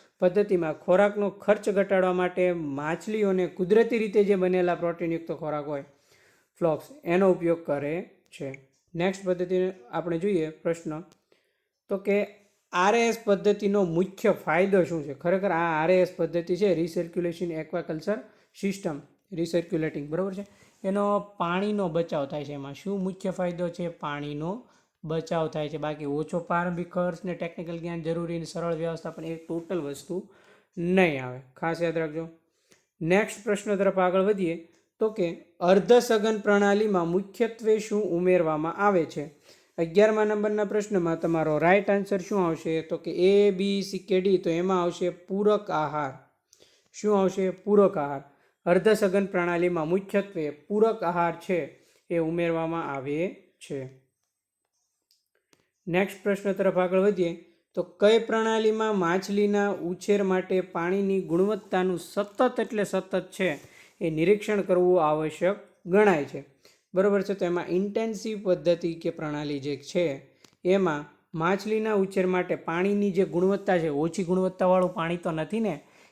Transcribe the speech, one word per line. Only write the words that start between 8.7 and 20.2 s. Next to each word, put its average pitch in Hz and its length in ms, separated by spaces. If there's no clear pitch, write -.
નેક્સ્ટ 190 300
પદ્ધતિ 180 320
આપણે 165 280
જોઈએ 170 320
પ્રશ્ન 160 500
તો 196 100
કે 202 280
આરએએસ 220 520
પદ્ધતિનો 202 600
મુખ્ય 185 480
ફાયદો 185 520
શું 160 200
છે? 143 100
ખરેખર 190 360
આ 165 320
આરએએસ 180 340
પદ્ધતિ 170 400
છે 170 280
recirculation 170 640
aquaculture 165 720
system, 190 300
recirculating, 160 680
બરોબર 185 280